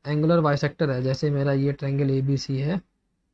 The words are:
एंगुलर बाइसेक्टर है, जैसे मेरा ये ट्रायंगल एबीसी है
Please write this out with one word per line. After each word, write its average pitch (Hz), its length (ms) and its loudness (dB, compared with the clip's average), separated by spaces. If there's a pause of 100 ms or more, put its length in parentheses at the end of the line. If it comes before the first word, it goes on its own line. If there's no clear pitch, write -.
एंगुलर 160 340 2
बाइसेक्टर 143 500 0
है, 127 120 -2
जैसे 135 280 0
मेरा 139 220 0
ये 139 200 0
ट्रायंगल 139 380 -2
एबीसी 135 480 0
है 160 220 -2 (540)